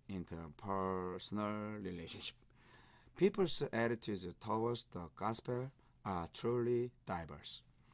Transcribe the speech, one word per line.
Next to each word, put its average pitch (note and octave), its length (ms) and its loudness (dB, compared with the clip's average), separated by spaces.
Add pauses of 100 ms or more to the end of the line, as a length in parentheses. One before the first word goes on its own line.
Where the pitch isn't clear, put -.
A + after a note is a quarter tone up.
interpersonal F#2+ 1800 -2
relationship. F2 500 -6 (800)
People's F#3+ 460 4 (100)
attitudes A2+ 540 2 (140)
towards A2 520 2
the E2+ 240 -6
gospel B2 560 -2 (320)
are F2+ 300 -2
truly A#2+ 580 2 (140)
diverse. D#2+ 560 -6 (320)